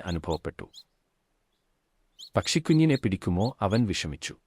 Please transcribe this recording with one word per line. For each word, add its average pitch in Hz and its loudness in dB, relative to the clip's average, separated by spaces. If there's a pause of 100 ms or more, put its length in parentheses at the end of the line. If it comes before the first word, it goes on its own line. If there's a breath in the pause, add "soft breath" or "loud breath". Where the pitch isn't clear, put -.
അനുഭവപ്പെട്ടു. 80 -6 (1600)
"പക്ഷിക്കുഞ്ഞിനെ 156 4
പിടിക്കുമോ?" 98 0
അവൻ 107 2
വിഷമിച്ചു. 82 -6